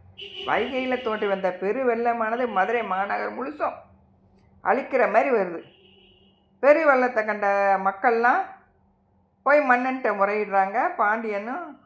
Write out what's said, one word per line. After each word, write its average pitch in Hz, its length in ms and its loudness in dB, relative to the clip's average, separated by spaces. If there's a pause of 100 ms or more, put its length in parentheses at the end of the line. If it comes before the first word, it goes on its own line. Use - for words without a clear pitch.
(460)
வைகையில 247 560 -2
தோன்றி 214 240 -2
வந்த 190 260 -2
பெரு 214 320 -4
வெள்ளமானது 233 640 0
மதுரை 214 360 0
மாநகர் 208 480 -4
முழுசும் 269 400 -6 (920)
அழிக்கிற 220 480 2
மாதிரி 262 180 4
வருது. 185 320 0 (1000)
பெரு 302 260 6
வெள்ளத்தை 254 380 2
கண்ட 202 600 2
மக்கள்லாம் 240 580 2 (1000)
போய் 277 280 4
மன்னன்ட்ட 254 420 0
முறையிடுறாங்க. 202 840 0
பாண்டியனும் 233 920 -4